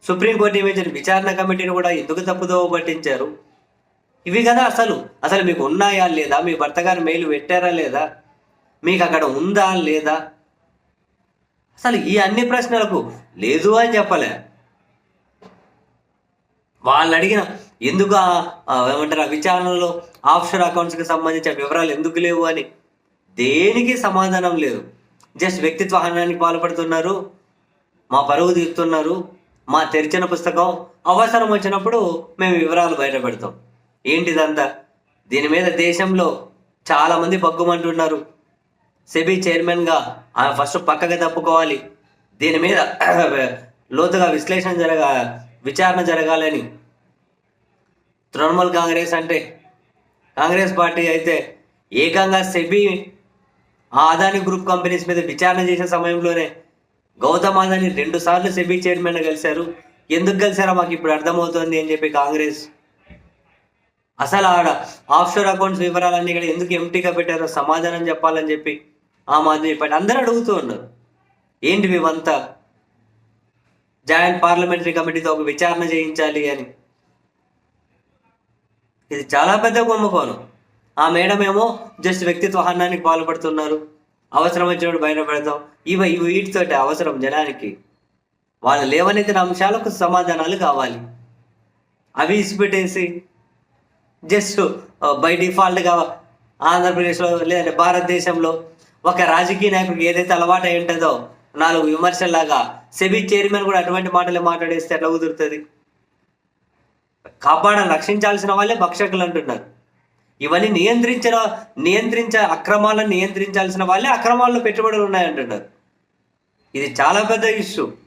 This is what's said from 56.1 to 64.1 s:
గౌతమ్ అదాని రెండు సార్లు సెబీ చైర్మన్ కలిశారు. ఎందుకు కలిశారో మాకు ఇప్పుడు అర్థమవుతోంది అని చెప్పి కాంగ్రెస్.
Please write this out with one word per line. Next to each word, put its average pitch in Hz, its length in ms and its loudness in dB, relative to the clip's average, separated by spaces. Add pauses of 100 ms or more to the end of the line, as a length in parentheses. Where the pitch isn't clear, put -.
గౌతమ్ 180 360 2
అదాని 190 300 2
రెండు 160 300 -2
సార్లు 180 320 0
సెబీ 180 280 -2
చైర్మన్ 175 460 -2
కలిశారు. 160 500 -4 (360)
ఎందుకు 185 280 0
కలిశారో 196 360 2
మాకు 170 180 0
ఇప్పుడు 156 200 0
అర్థమవుతోంది 165 680 0
అని 156 120 -4
చెప్పి 156 160 -2
కాంగ్రెస్. 151 520 -2 (1600)